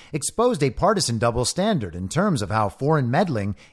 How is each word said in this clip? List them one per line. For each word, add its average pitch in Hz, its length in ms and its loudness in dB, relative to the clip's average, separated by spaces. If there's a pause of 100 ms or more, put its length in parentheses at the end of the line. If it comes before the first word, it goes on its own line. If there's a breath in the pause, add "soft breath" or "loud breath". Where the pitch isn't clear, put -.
(120 loud breath)
exposed 208 520 0
a 135 80 2
partisan 170 480 0
double 117 260 0
standard 143 500 -2
in 92 140 -6
terms 175 320 0
of 92 80 -4
how 107 180 2
foreign 135 440 0
meddling 123 440 0 (180 loud breath)